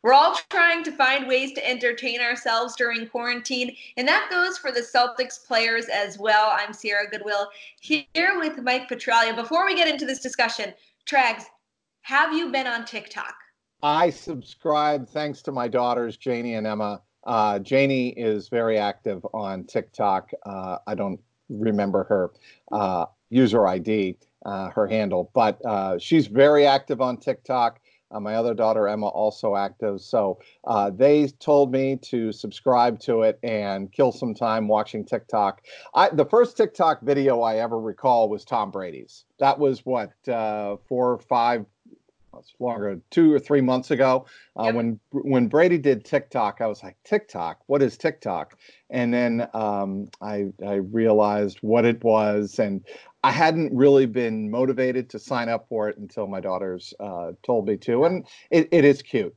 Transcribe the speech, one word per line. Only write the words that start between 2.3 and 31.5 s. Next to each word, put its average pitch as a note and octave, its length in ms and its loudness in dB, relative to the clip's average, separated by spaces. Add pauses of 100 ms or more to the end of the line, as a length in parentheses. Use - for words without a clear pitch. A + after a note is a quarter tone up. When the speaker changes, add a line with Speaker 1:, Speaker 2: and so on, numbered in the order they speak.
Speaker 1:
during A#3 320 -4
quarantine, A#3+ 640 -6 (220)
and B3+ 100 -4
that E4+ 240 2
goes F4+ 280 0
for C#4+ 120 -8
the A#3+ 120 -4
Celtics B3 640 -2
players A3+ 380 0
as G3+ 340 -4
well. G#3+ 320 4
I'm G#3 220 -2
Sierra G#3 360 -4
Goodwill, G3+ 380 -4 (320)
here D4 260 -4 (300)
with D#4 260 -6
Mike B3+ 280 -2
Petraglia. A#3 440 0
Before D#4 320 -2
we F#4+ 100 0
get E4+ 120 2
into D4 180 -4
this C4 140 -6
discussion, A#3 540 -4 (320)
Trags, A#3+ 400 0 (560)
have D4+ 320 0
you D#4 180 -4
been C4 160 -4
on A#3 160 -6
TikTok? - 500 -14 (480)
Speaker 2:
I D#3 280 2
subscribe, D3+ 960 -4
thanks D3+ 360 -8
to C#3+ 100 -8
my A#2+ 160 -4
daughters, A#2+ 480 -2
Janie A#2+ 380 -4
and G#2+ 120 -4
Emma. G#2+ 340 -4 (220)
Uh, G#2+ 360 0
Janie C3 500 0
is A2 400 -4
very A2+ 280 0
active G2+ 560 -4
on G2 300 -8
TikTok. - 680 -2 (140)
Uh, F#2+ 400 -8
I G#2 100 -6
don't F#2+ 260 -6 (260)
remember G#2 560 -2
her, F#2 280 0 (420)
uh, F#2 320 -2 (240)
user A#2 360 4
I F#2 120 0
D, F#2+ 400 -2 (280)
uh, F#2+ 260 -8
her G#2+ 140 -2
handle, G2 480 -2
but, G#2+ 320 0
uh, G2 320 -2
she's D3 300 2
very C#3+ 400 6
active C#3 320 0
on B2+ 160 -2
TikTok. B2 640 -2 (320)
Uh, G#2+ 80 -10
my G#2+ 160 -6
other A#2 180 0
daughter, A2 340 2
Emma, G#2 200 -2
also G#2+ 480 -2
active. G2 440 -4
So, G2+ 380 -2 (280)
uh, G2+ 260 0
they C#3+ 380 4 (100)
told C#3+ 320 4